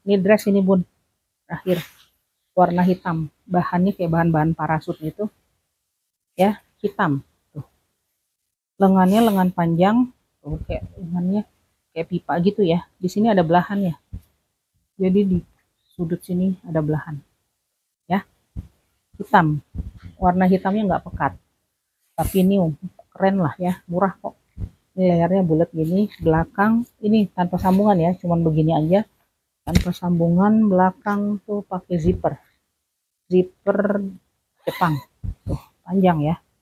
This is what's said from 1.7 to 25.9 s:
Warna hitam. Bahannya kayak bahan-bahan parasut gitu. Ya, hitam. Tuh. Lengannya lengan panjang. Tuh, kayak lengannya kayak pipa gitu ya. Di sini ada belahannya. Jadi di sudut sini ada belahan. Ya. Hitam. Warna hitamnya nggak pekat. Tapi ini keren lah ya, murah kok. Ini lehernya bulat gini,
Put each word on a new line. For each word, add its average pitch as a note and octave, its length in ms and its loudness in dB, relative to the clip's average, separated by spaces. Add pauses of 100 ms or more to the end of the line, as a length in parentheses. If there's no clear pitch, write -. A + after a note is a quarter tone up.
Warna F3+ 320 4
hitam. E3+ 400 -2 (160)
Bahannya F3+ 560 -2
kayak E3+ 160 -2
bahan-bahan E3 400 2
parasut D#3 480 -4
gitu. D#3 240 -6 (1120)
Ya, G3+ 240 0 (160)
hitam. E3 480 -2 (240)
Tuh. C#3+ 160 -16 (1120)
Lengannya F#3+ 400 4 (100)
lengan F#3 220 2
panjang. F#3 640 2 (240)
Tuh, D#3 320 -10
kayak D#3+ 240 -8
lengannya F3+ 480 -4 (480)
kayak D#3+ 160 -8
pipa E3+ 320 -4
gitu G3+ 240 0
ya. F3 240 2 (160)
Di F3+ 80 -2
sini G#3+ 240 2
ada F3+ 80 4
belahannya. F3 560 0 (960)
Jadi F#3+ 320 0
di F#3 120 0 (600)
sudut F3 240 -6
sini F#3 400 -2
ada D#3+ 180 -6
belahan. D3+ 380 -4 (880)
Ya. F#3 160 -2 (960)
Hitam. D#3+ 400 0 (640)
Warna F#3 240 2
hitamnya G3 400 0
nggak E3+ 260 -2
pekat. C#3 220 -4 (840)
Tapi F#3 280 0
ini G3 160 2 (560)
keren F#3+ 240 0
lah D3+ 160 -2
ya, F3+ 320 -6
murah F3+ 320 -2
kok. - 160 -12 (560)
Ini F#3 160 0
lehernya E3+ 320 2
bulat E3 320 0
gini, E3+ 480 -2